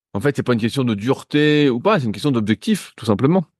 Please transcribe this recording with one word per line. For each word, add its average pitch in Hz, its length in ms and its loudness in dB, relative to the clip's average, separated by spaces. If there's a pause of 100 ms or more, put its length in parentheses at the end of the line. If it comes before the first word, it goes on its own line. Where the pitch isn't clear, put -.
(160)
en 104 40 -4
fait, 143 160 0
c'est 127 80 -4
pas 127 100 0
une 117 60 0
question 117 240 -2
de 120 100 0
dureté 147 760 0
ou 123 100 0
pas, 196 200 2
c'est 127 60 -4
une 107 60 -2
question 139 200 -4
d'objectif, 113 640 -2
tout - 100 -14
simplement. 131 400 2 (140)